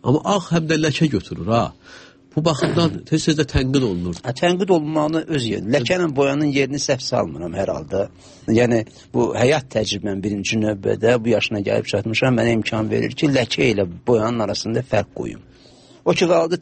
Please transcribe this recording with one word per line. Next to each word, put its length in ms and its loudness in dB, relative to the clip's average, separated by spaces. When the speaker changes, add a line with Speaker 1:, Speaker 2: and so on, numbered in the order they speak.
Speaker 1:
Amma 200 4
ağ 160 2
həm 180 0
də 80 2
ləkə 320 2
götürür, 380 -4
ha. 260 0
Bu 80 2
baxımdan 460 2
<clears throat> 80 -16
tez-tez 300 0
də 100 0
tənqid 320 2
olunur. 400 -2
Speaker 2:
Hə, 160 -6
tənqid 380 0
olunmağını 480 0
öz 160 0
yeri. 240 -4
Ləkə 240 2
ilə 200 0
boyanın 360 2
yerini 300 0
səhv 180 0
salmıram 560 -4
hər 160 -2
halda. 300 -4
Yəni, 240 4
bu 240 2
həyat 340 2
təcrübəm 480 -2
birinci 400 -2
növbədə, 640 0
bu 80 2
yaşına 320 0
gəlib 240 -2
çatmışam, 480 0
mənə 220 2
imkan 320 -2
verir 260 -2
ki, 160 2
ləkə 400 2
ilə 160 0
boyanın 380 2
arasında 480 -2
fərq 220 0
qoyum. 260 -10
O 80 4
ki 160 2
qaldı 340 2